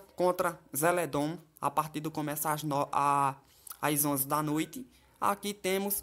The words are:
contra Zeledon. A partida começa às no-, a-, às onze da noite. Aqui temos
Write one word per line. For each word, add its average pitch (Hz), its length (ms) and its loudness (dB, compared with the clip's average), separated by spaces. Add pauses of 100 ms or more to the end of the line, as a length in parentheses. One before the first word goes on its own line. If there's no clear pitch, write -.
(160)
contra 180 420 2 (160)
Zeledon. 156 640 2 (240)
A 143 100 0
partida 156 380 -2
começa 151 420 -2
às 151 120 -2
no-, 143 280 0
a-, 143 460 2 (420)
às 147 280 2
onze 139 200 0
da 151 160 0
noite. 156 480 -4 (300)
Aqui 202 320 0
temos 196 500 -2